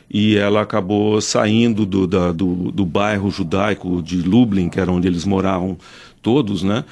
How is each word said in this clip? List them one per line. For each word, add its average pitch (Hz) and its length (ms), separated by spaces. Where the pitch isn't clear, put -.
e 107 260
ela 101 240
acabou 104 600
saindo 110 640
do, 95 200
da, 90 260
do, 90 380
do 98 140
bairro 101 460
judaico 92 720
de 87 180
Lublin, 95 480
que - 100
era 90 140
onde 90 160
eles 85 160
moravam 95 540
todos, 107 420
né? 104 300